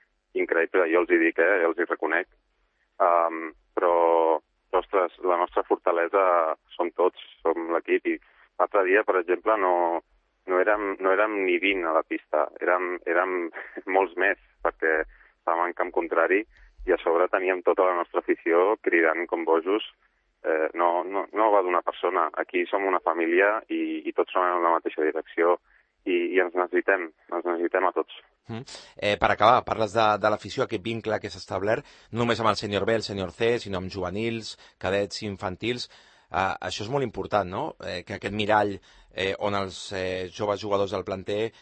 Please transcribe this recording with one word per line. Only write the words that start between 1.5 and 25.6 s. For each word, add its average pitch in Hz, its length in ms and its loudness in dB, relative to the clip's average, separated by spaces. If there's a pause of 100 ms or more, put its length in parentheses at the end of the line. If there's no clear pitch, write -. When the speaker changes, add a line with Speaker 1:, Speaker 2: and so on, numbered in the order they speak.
Speaker 1:
Jo 82 100 2
els 85 100 -4
hi 85 60 -2
reconec. 82 420 -4 (720)
Am, 82 460 2 (260)
però, 85 640 4 (380)
ostres, 90 360 0 (100)
la 90 160 2
nostra 92 280 -2
fortalesa 87 880 2 (180)
són 87 220 -4
tots, 90 240 2 (220)
som 82 320 -2
l'equip. 87 320 0
I 82 100 0 (440)
l'altre 95 280 2
dia, 104 160 4
per 92 160 0
exemple, 90 400 0
no, 90 140 2 (760)
no 90 100 2
érem, 104 400 0
no 95 140 2
érem 107 300 0
ni 90 180 2
vint 95 240 0
a 80 100 0
la 78 100 2
pista, 76 420 -2 (120)
érem, 90 360 0 (100)
érem 90 320 0 (260)
<laughs> 95 320 -6
molts 90 200 0
més, 92 240 0 (240)
perquè 80 400 0
estàvem - 640 -4
en 87 100 -6
camp 90 160 -4
contrari 85 500 0 (440)
i 90 60 4
a 82 80 0
sobre 85 260 2
teníem 92 380 0
tota 98 180 4
la 92 140 2
nostra 85 260 -4
afició 90 600 2
cridant 82 460 2
com 85 180 -4
bojos. 85 360 0 (640)
Eh, 80 220 0 (100)
no, 87 240 2
no, 95 320 -6
no 107 160 2
va 101 160 4
d'una 90 160 2
persona. 87 460 0 (100)
Aquí 87 320 -2
som 98 160 -2
una 92 160 0
família 87 560 2 (160)
i, 80 320 -6
i 82 80 -6
tots - 180 -2
som 92 140 2
en 90 160 0
la 85 140 4
mateixa 80 260 -4
direcció 80 560 0 (480)